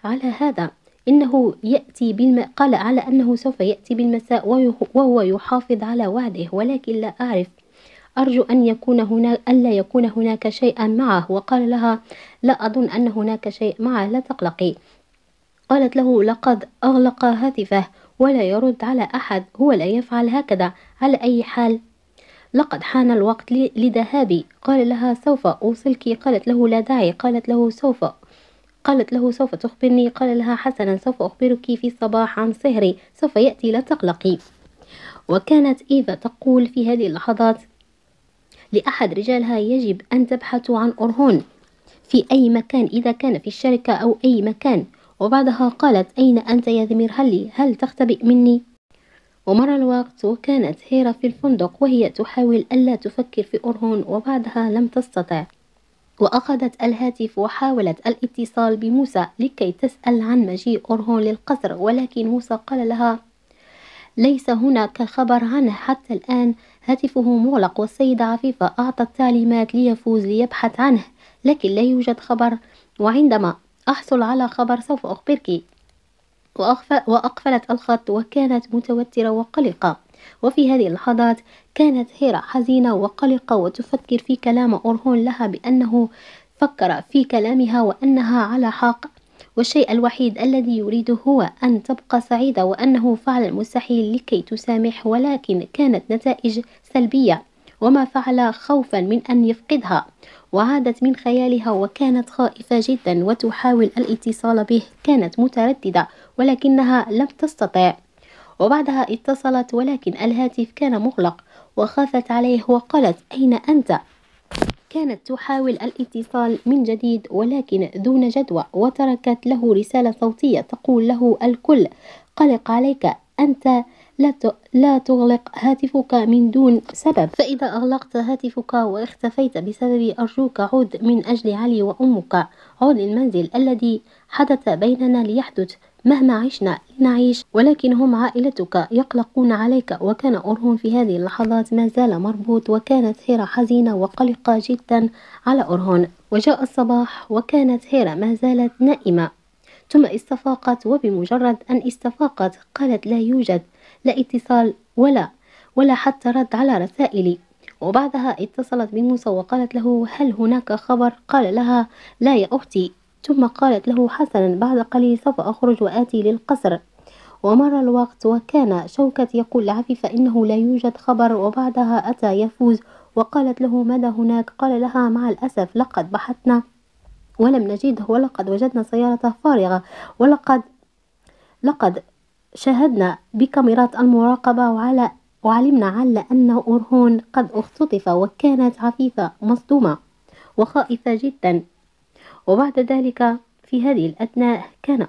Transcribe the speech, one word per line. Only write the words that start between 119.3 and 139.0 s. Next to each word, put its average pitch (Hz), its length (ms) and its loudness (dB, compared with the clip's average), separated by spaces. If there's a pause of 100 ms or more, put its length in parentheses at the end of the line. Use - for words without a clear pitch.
له 240 280 2
رسالة 226 460 0
صوتية 226 420 0
تقول 233 460 0
له: 240 360 2
"الكل 247 440 2 (480)
قلق 262 360 2
عليك، 262 360 0 (320)
أنت 285 280 2 (520)
لا 285 120 4
ت-، 302 240 -2 (180)
لا 269 240 6
تغلق 240 580 0
هاتفك 262 580 -2
من 233 380 4
دون 247 300 4 (120)
سبب، 302 320 0
فإذا 269 420 -2
أغلقت 254 500 -4
هاتفك 240 560 -6
واختفيت 233 840 -2
بسببي 233 600 -2
أرجوك 247 400 -4
عد 208 420 0
من 226 240 2
أجل 226 280 -2
علي 226 280 -2
وأمك، 202 640 0 (340)
عد 262 160 4
للمنزل، 202 580 -2
الذي 240 460 0 (280)
حدث - 400 0
بيننا 247 540 0
ليحدث، 208 520 -4 (300)
مهما 262 280 4
عشنا 220 460 -4 (200)
لنعيش، 247 540 2
ولكن 262 400 4
هم 247 220 2
عائلتك 233 760 -2
يقلقون 240 600 0